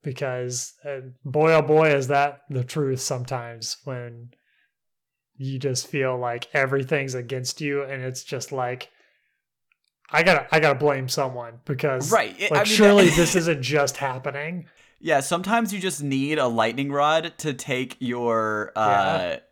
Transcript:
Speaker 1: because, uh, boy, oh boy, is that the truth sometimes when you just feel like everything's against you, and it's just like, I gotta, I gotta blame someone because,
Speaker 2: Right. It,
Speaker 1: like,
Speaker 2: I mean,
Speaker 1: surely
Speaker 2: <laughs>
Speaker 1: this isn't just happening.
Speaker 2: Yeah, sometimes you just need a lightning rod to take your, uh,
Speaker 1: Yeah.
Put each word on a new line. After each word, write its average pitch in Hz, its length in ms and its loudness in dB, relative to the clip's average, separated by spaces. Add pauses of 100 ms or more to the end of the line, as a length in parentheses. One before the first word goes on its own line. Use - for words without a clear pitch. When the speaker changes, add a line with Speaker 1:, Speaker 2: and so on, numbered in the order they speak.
Speaker 1:
because, 127 720 -6 (100)
uh, 139 160 -10 (240)
boy, 151 280 4
oh 156 100 8
boy, 156 320 6
is 135 140 0
that 143 400 0
the 127 160 -2
truth 135 360 -2
sometimes 120 840 -8
when 120 460 -12 (1040)
you 135 220 -8
just 127 300 -4
feel 131 280 -2
like 120 380 -6
everything's 135 600 0
against 127 460 -8
you, 143 220 -2
and 135 200 -8
it's 127 220 -10
just - 280 -10
like, 127 380 -6 (1200)
I 151 120 2
gotta, 170 300 4
I 160 80 4
gotta 143 180 4
blame 135 300 0
someone 123 560 -6
because, 135 480 -2
Speaker 2:
Right. 147 280 0
It, 202 120 0
Speaker 1:
like, 190 80 4
Speaker 2:
I 208 40 2
mean, 214 80 0
Speaker 1:
surely 202 360 8
Speaker 2:
<laughs> 151 80 4
Speaker 1:
this 170 180 4
isn't 165 280 0
just 139 340 0
happening. 143 680 -6 (340)
Speaker 2:
Yeah, 151 200 2
sometimes 185 520 -2
you 202 80 -6
just 160 220 -4
need 139 360 -2
a 135 80 2
lightning 117 460 0
rod 156 460 2
to 156 140 -4
take 127 460 -6
your, 113 800 -2
uh, 107 120 2
Speaker 1:
Yeah. 95 500 0 (140)